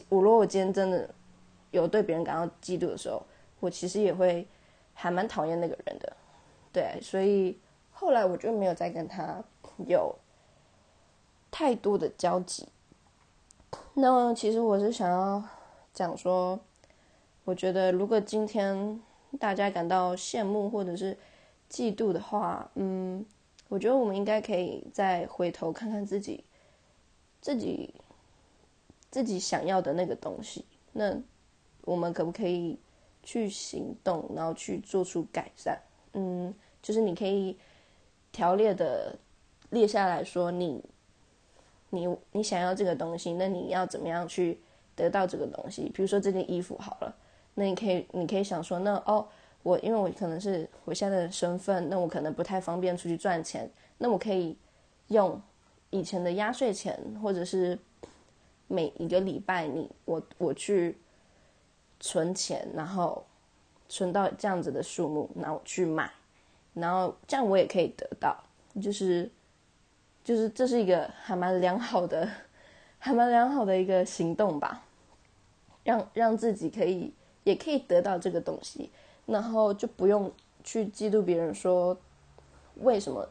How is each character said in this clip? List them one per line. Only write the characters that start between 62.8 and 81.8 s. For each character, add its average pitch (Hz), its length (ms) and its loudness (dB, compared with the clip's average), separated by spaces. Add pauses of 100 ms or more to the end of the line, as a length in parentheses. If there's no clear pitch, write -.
后 180 380 -2 (640)
存 180 240 -2
到 196 180 2
这 - 160 -4
样 185 160 0
子 - 80 -4
的 135 120 -2
数 160 260 -4
目， 151 260 -2
然 160 160 -6
后 156 60 -4
我 - 80 -10
去 - 200 -2
买 160 260 0 (640)
然 170 160 -2
后 185 240 0 (100)
这 - 80 -4
样 262 140 2
我 196 80 6
也 180 100 8
可 185 140 0
以 165 160 4
得 - 100 -8 (140)
到， - 160 2 (460)
就 202 100 -2
是， 185 380 0 (920)
就 233 140 2
是 220 140 2
这 247 160 0
是 247 160 4
一 - 20 0
个 175 260 4 (120)
还 196 120 -4
蛮 180 240 2
良 180 220 2
好 208 260 0
的， 160 220 0 (320)
<laughs> - 400 -20
还 254 140 0
蛮 240 160 6
良 240 200 6
好 277 140 2
的 190 120 4
一 185 100 4
个 185 180 4
行 170 320 -2
动 175 240 2
吧， - 240 -6 (1000)
让， 226 300 2
让 226 240 4
自 220 160 2
己 165 160 -4
可 196 160 -2
以， 180 300 0 (300)
也 202 100 4
可 - 160 -4
以 285 80 4
得 175 240 4
到 190 160 0
这 180 120 -2
个 170 80 0
东 165 240 -4
西， - 280 -12 (340)
然 214 180 0
后 220 300 4
就 208 160 -4
不 - 180 0
用 202 240 4 (320)
去 220 220 -2
嫉 214 260 -4
妒 214 120 6
别 175 160 2
人 165 160 0
说 180 420 2 (800)